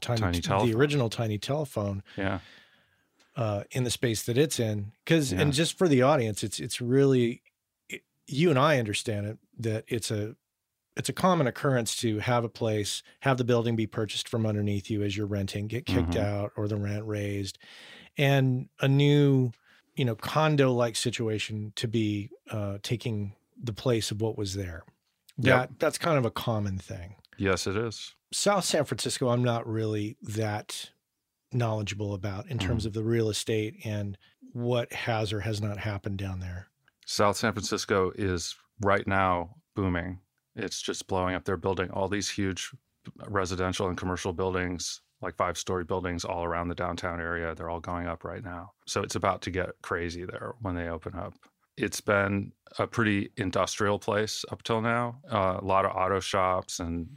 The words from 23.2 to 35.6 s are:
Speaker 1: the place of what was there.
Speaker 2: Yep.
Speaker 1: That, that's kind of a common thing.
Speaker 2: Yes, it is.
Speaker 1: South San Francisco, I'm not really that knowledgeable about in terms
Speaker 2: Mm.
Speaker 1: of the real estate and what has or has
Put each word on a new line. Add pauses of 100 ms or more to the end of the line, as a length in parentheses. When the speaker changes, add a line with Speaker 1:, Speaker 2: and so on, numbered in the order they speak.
Speaker 1:
the
place
of
what
was
there. (540)
Speaker 2:
Yep.
Speaker 1:
That,
that's
kind
of
a
common
thing. (220)
Speaker 2:
Yes,
it
is. (180)
Speaker 1:
South
San
Francisco,
I'm
not
really
that (600)
knowledgeable
about
in
terms
Speaker 2:
Mm.
Speaker 1:
of
the
real
estate
and (360)
what
has
or
has